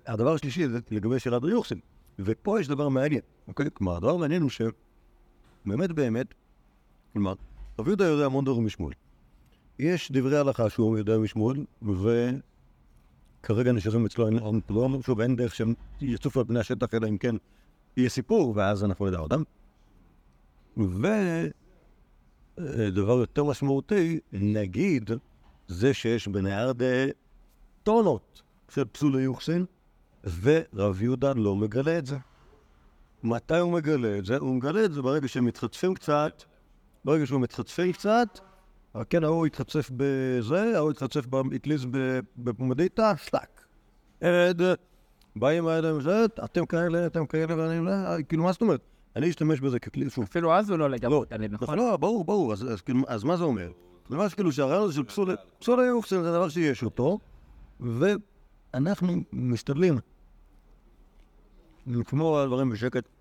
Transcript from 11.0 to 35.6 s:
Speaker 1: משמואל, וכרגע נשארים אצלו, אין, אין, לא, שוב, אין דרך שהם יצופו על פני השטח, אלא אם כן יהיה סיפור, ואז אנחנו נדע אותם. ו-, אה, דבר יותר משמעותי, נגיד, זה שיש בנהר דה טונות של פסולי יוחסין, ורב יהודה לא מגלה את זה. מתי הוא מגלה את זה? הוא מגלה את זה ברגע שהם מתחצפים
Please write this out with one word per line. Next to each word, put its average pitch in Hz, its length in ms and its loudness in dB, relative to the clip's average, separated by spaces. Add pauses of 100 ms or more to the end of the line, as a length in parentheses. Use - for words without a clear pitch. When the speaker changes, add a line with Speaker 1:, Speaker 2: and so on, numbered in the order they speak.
Speaker 1:
משמואל, 113 480 0 (1800)
וכרגע 123 300 2
נשארים 110 340 2
אצלו, 113 220 0
אין, 110 120 2
אין, 110 300 -2
לא, 117 200 2 (160)
שוב, 117 160 0
אין 123 140 2
דרך 117 200 -2
שהם 113 180 0 (280)
יצופו 131 380 -2
על 113 60 0
פני 117 140 0
השטח, 113 340 -4
אלא 113 140 0
אם 107 100 0
כן 117 180 0 (600)
יהיה 127 120 2
סיפור, 135 460 2
ואז 101 280 2
אנחנו 101 240 0
נדע 90 120 -2
אותם. 120 240 -2 (1300)
ו-, 165 680 0 (1120)
אה, 104 300 -2
דבר 101 300 2
יותר 135 240 0
משמעותי, 147 760 0 (120)
נגיד, 104 800 0 (580)
זה 101 240 2
שיש 113 340 -2
בנהר 98 440 -2
דה 123 140 0 (960)
טונות 208 580 2 (280)
של 139 160 -2
פסולי 135 360 0
יוחסין, 160 440 -2 (760)
ורב 104 600 2
יהודה 127 320 0
לא 104 220 2
מגלה 123 420 0
את 147 80 -4
זה. 139 120 -6 (1040)
מתי 117 340 0
הוא 175 160 2
מגלה 143 440 0
את 98 80 -4
זה? 117 120 0
הוא 135 180 -2
מגלה 151 300 0
את 170 80 0
זה 143 80 -4
ברגע 135 260 0
שהם 123 180 0
מתחצפים 127 480 -2